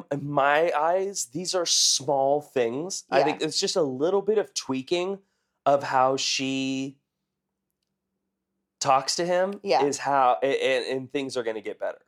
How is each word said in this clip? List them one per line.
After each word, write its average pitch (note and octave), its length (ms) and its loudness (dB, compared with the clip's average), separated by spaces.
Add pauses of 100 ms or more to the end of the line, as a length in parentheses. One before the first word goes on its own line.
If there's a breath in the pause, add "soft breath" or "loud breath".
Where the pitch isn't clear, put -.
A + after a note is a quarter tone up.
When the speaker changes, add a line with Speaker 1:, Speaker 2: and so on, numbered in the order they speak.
(100)
Speaker 1:
in C#3+ 200 -4
my D3 420 4
eyes, F#3 600 0
these F3+ 200 -4
are F3 120 0
small C#3 720 2
things. C#3 720 -4
I B2+ 80 2
Speaker 2:
Yeah. C#3+ 60 4
Speaker 1:
think D3+ 180 -2
it's D3+ 180 -4
just G3 160 -2
a F3+ 60 2
little D#3 400 0
bit G#3+ 160 0
of - 160 -2
tweaking F3 640 -4 (480)
of C#3 160 4
how C3+ 340 2
she C3+ 800 -4 (1800)
talks - 360 2
to F3+ 100 -2
him F#3 360 0
Speaker 2:
Yeah. D#3+ 220 2
Speaker 1:
is C#3+ 140 0
how, C3 440 2
a-, C3+ 40 2 (180)
and, B2+ 220 0
and C3 260 -6
things C3+ 240 -4
are B2 60 -2
gonna A2 180 -6
get G2+ 200 -10
better, G2 280 -6